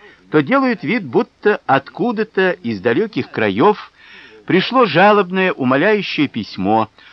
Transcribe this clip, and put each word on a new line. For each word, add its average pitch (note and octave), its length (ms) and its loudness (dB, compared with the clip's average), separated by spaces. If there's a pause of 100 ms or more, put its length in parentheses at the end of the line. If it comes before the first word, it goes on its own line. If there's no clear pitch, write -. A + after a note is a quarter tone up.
(280)
то - 120 2
делают B3 420 0
вид, F#3+ 220 -4
будто G3 600 -2
откуда-то F#3+ 840 -2
из A2+ 300 -6
далёких B2+ 500 -2
краёв A2+ 600 0 (540)
пришло A#3+ 400 2
жалобное, F#3 680 2
умоляющее D3 760 0
письмо, G#2+ 600 -2 (240)